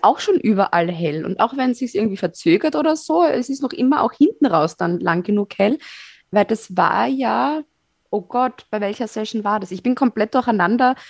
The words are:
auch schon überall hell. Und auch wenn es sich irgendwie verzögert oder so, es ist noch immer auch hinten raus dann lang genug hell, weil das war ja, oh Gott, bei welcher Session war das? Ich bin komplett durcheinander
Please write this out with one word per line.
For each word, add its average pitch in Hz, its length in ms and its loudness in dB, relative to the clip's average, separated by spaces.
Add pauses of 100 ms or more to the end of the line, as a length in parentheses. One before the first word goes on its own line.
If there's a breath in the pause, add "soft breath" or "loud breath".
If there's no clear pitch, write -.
auch 247 160 4
schon 392 160 2
überall 185 560 2
hell. 160 340 -4
Und 180 140 -4
auch 247 180 0
wenn 254 140 0
es 240 80 -6
sich 247 160 -6
irgendwie 202 220 -2
verzögert 190 580 0
oder 311 200 0
so, 320 280 0
es 285 260 0
ist 277 140 -6
noch 262 100 -4
immer 262 300 2
auch - 100 0
hinten 311 320 2
raus 165 320 2
dann 175 220 -2
lang 175 240 0
genug 202 340 -2
hell, 220 220 2 (500 loud breath)
weil 202 160 2
das 214 320 -6
war 196 300 2
ja, 262 560 -2 (480)
oh 202 100 -4
Gott, 247 480 -4
bei 214 100 -4
welcher 208 280 -4
Session 214 360 -6
war 208 160 0
das? 196 120 -10
Ich 196 100 -10
bin 247 140 0
komplett 220 400 0
durcheinander 240 600 2 (140 loud breath)